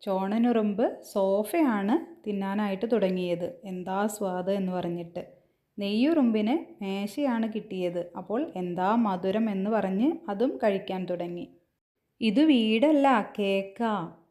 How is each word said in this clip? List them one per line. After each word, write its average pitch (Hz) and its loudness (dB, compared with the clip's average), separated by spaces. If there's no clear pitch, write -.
ചോണനുറുമ്പ് 214 0
സോഫയാണ് 214 0
തിന്നാനായിട്ട് 196 -2
തുടങ്ങിയത്. 180 0
എന്താ 190 -2
സ്വാദ് 185 -4
എന്ന് 190 0
പറഞ്ഞിട്ട്. 175 -6
നെയ്യുറുമ്പിന് 226 2
മേശയാണ് 214 -2
കിട്ടിയത്. 180 -4
അപ്പോൾ 220 -4
എന്താ 185 0
മധുരം 208 0
എന്ന് 196 -2
പറഞ്ഞ് 208 2
അതും 214 -2
കഴിക്കാൻ 190 0
തുടങ്ങി. 175 -6
"ഇത് 226 4
വീടല്ല, 262 4
കേക്കാ." 196 -2